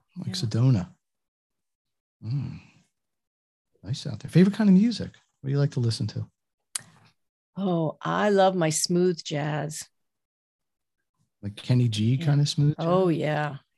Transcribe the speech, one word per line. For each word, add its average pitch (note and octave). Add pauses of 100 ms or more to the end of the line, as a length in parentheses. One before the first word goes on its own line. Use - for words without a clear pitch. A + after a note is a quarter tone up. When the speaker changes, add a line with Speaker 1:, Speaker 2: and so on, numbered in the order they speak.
(180)
Speaker 1:
Like -
Speaker 2:
yeah. -
Speaker 1:
Sedona. A#2 (1400)
Mm. B2+ (1200)
Nice G#2+
out G#2+
there. -
Favorite F#3+
kind G#3+
of F#3
music? A3 (320)
What C3+
do C3+
you C#3+
like C#3
to -
listen A2
to? A2 (1300)
Speaker 2:
Oh, E3+
I F3
love F#3+
my E3
smooth F3
jazz. D3+ (1600)
Speaker 1:
Like G#2
Kenny B2
G A2
Speaker 2:
Yeah. E3
Speaker 1:
kind C#3+
of D3
smooth D3
jazz? D#3+
Speaker 2:
Oh, F3+
yeah. D3 (200)